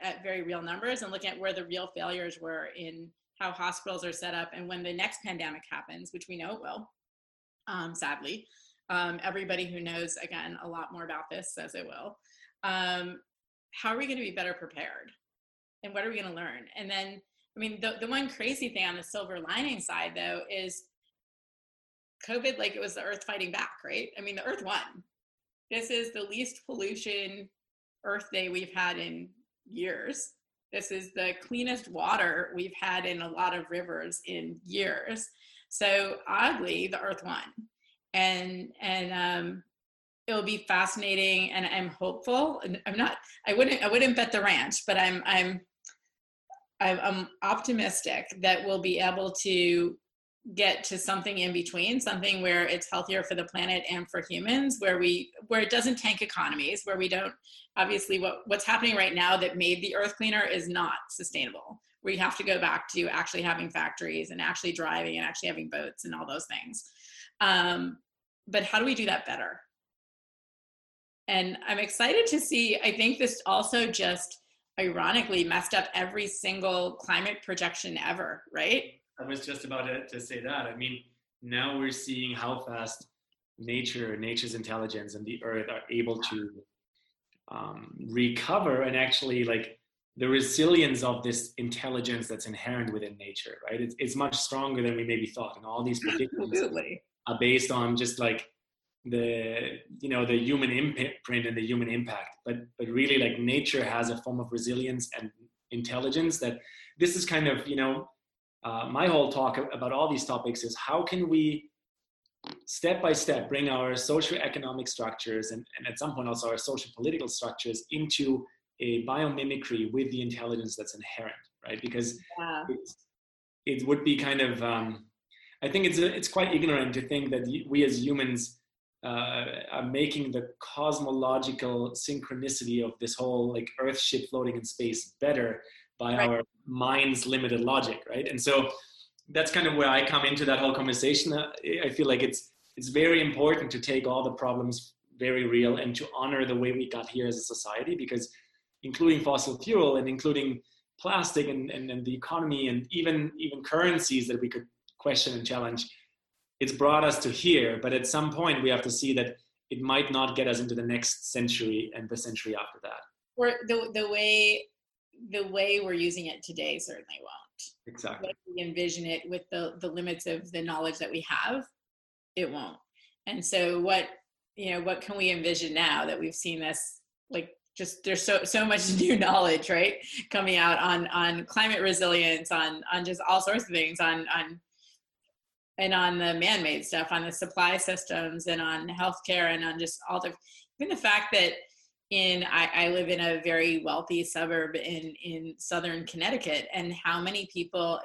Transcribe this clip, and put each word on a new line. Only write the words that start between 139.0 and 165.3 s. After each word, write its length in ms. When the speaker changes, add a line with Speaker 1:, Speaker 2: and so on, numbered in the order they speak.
Speaker 2:
that's 220
kind 160
of 80
where 140
I 160
come 200
into 200
that 140
whole 140
conversation. 600
Uh, 180
I 60
feel 180
like 160
it's, 280
it's 140
very 320
important 500
to 80
take 280
all 160
the 80
problems 640
very 280
real 320
and 180
to 200
honor 300
the 100
way 160
we 180
got 200
here 180
as 100
a 40
society, 540
because 340
including 400
fossil 360
fuel 380
and 120
including 520
plastic 480
and, 240
and, 180
and 160
the 80
economy 540
and 240
even, 460
even 260
currencies 640
that 140
we 80
could 160
question 400
and 80
challenge, 420
it's 140
brought 300
us 160
to 100
here. 520
But 120
at 140
some 240
point 320
we 60
have 120
to 100
see 220
that 240
it 120
might 300
not 240
get 120
us 120
into 160
the 80
next 480
century 640
and 140
the 80
century 380
after 280
that. 160
Speaker 1:
Or 160
the, 260
the 160
way, 560